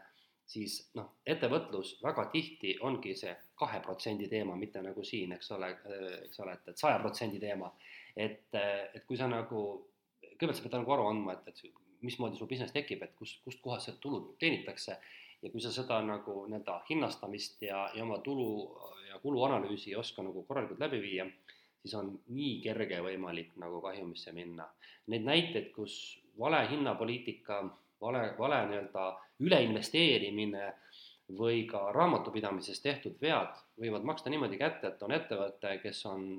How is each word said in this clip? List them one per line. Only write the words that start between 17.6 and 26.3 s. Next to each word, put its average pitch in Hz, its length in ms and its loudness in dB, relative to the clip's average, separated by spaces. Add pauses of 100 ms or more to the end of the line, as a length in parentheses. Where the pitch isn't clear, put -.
ja, 98 300 -2
ja 110 120 -4
oma 110 160 -2
tulu 135 280 0 (640)
ja 98 100 -12
kuluanalüüsi 113 720 2
ei 98 40 -2
oska 110 280 -4
nagu 92 200 -6
korralikult 120 360 -4
läbi 135 220 0
viia, 95 240 -2 (600)
siis 92 100 -8
on 98 180 -4 (160)
nii 131 320 -2
kerge 107 420 0
võimalik 90 540 -4
nagu 87 240 -6
kahjumisse 92 500 -6
minna. 85 380 -8 (380)
Neid 110 200 0
näiteid, 165 440 4
kus 104 260 -6 (400)